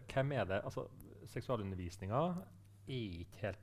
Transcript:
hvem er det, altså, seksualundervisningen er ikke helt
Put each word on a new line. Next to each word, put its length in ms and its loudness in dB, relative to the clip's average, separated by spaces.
hvem 180 6
er 140 4
det, 180 4
altså, 240 -2
seksualundervisningen 880 -2
er 220 4
ikke 540 -4
helt 220 0